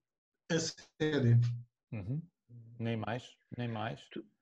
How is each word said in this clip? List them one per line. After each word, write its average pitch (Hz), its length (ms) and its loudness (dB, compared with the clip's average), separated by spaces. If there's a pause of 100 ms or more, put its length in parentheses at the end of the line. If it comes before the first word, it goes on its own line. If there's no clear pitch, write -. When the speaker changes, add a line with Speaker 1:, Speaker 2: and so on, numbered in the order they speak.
(520)
Speaker 1:
assédio. 127 880 4 (520)
Speaker 2:
Uhum. 117 300 -6 (560)
Nem 113 200 -2
mais, 107 260 -4 (340)
nem 120 120 -4
mais. 113 320 -6 (100)
Speaker 3:
Tu, - 140 -10 (160)